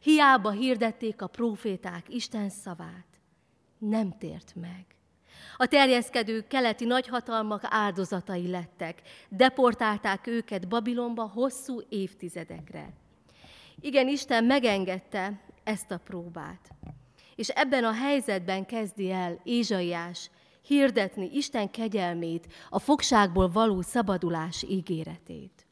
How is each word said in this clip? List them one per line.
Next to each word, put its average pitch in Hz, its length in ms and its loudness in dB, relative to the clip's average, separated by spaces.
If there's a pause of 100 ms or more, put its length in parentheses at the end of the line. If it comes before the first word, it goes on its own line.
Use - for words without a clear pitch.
Hiába 269 500 6
hirdették 226 720 -2
a 190 40 -6
proféták 190 800 -6
Isten 220 400 -6
szavát. 175 580 -14 (720)
Nem 214 400 -2
tért 160 360 -12
meg. 180 300 -12 (720)
A 254 100 0
terjeszkedő 240 800 4
keleti 247 380 0
nagyhatalmak 233 800 0
áldozatai 185 840 -2
lettek. 175 540 -8 (260)
Deportálták 220 1000 2
őket 214 420 -4
Babilonba 233 580 -2
hosszú 247 600 -4
évtizedekre. 170 1040 -10 (880)
Igen, 262 280 4
Isten 262 360 0
megengedte 196 960 0 (240)
ezt - 260 -4
a 180 80 -6
próbát. 170 720 -12 (640)
És 220 140 -4
ebben 269 360 2
a 226 80 2
helyzetben 202 760 0
kezdi 202 440 -4
el 180 320 -4
Ézsaiás 180 880 -2 (320)
hirdetni 220 680 2
Isten 233 380 -2
kegyelmét, 175 840 -4 (180)
a 190 80 -2
fogságból 196 680 4
való 202 320 2
szabadulás 180 840 -2
ígéretét. 160 1080 -8